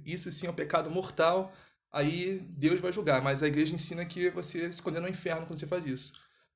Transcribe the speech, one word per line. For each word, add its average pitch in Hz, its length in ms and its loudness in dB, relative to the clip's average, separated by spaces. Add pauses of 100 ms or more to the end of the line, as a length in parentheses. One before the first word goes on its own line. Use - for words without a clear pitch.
isso 175 260 -6
sim - 160 -4
é - 20 -2
um 170 60 -6
pecado 156 360 0
mortal, 185 640 2 (380)
aí 175 480 0
Deus 175 400 2
vai 180 120 0
julgar, 151 300 4
mas 139 200 2
a 151 60 4
igreja 156 260 4
ensina 170 320 -2
que 180 240 0
você 175 420 -4
se 170 100 -10
condena 170 260 -2
ao 190 40 -2
inferno 165 360 -4
quando 151 120 -8
você 160 80 -8
faz 175 180 -2
isso. 131 280 -4 (420)